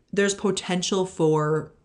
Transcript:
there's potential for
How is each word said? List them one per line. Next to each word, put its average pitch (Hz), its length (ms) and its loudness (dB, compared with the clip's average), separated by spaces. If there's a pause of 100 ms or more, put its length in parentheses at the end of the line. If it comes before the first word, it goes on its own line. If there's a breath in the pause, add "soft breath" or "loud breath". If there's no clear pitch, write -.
(120)
there's 196 220 2
potential 185 720 -2
for 156 680 0 (120)